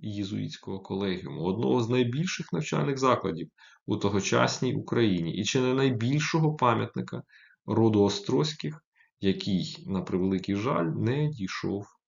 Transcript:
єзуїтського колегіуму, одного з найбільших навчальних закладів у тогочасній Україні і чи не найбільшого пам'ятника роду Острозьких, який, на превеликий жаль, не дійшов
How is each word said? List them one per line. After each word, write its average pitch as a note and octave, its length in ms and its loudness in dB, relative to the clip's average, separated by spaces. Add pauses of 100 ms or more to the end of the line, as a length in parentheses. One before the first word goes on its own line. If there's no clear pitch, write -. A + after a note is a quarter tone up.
єзуїтського G2+ 760 -6
колегіуму, G2 640 -4
одного A#2+ 400 2
з A2 60 -4
найбільших B2+ 640 0
навчальних D3+ 440 -2
закладів F#2+ 520 0 (360)
у G#2 120 -2
тогочасній A#2+ 760 2
Україні G#2 640 0
і G2 80 -2
чи B2+ 180 0
не B2+ 120 2
найбільшого C3+ 800 2
пам'ятника - 680 0 (420)
роду G#2+ 380 4
Острозьких, - 840 -2 (340)
який, F#2+ 680 0
на F#2+ 140 -2
превеликий F#2+ 540 0
жаль, D3+ 300 0
не D3 440 0
дійшов G2 560 -6 (220)